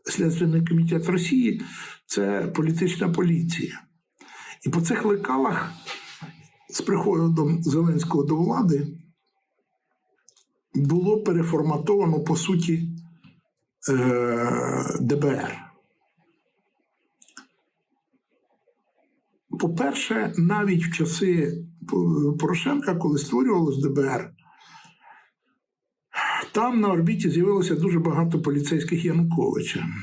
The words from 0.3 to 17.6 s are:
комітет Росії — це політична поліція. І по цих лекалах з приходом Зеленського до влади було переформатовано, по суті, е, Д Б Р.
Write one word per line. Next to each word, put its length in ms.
комітет 440
Росії — 520
це 500
політична 540
поліція. 720
І 40
по 120
цих 240
лекалах 680
з 120
приходом 840
Зеленського 600
до 120
влади 520
було 480
переформатовано, 1000
по 120
суті, 540
е, 1120
Д 140
Б 100
Р. 320